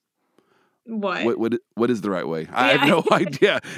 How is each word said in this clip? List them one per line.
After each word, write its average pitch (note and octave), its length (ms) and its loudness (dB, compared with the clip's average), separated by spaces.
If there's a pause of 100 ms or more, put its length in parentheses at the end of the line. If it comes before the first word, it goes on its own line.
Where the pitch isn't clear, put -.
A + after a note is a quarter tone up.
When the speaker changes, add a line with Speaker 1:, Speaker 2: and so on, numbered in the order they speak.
(840)
Speaker 1:
What? G3 400 -6
Speaker 2:
"What, A#2 140 0
what, A2+ 160 0 (200)
what A#2+ 160 0
is A2+ 100 -2
the G2+ 100 -4
right F2 180 -4
way?" D#2+ 240 -6
I B2+ 200 2
Speaker 1:
Yeah. C#3+ 60 4
Speaker 2:
have - 100 2
no E3 220 2
<laughs> - 60 6
idea. C#3+ 440 0 (180)